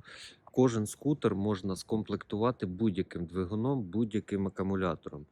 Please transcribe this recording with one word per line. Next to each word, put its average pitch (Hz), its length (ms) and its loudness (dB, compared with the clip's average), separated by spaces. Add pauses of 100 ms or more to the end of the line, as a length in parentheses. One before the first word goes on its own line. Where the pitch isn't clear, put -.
(440)
кожен 117 420 4
скутер 131 480 0
можна 98 420 0
скомплектувати 101 880 -2
будь-яким 90 600 0
двигуном, 107 560 -2
будь-яким 101 640 0
акумулятором. 92 840 -2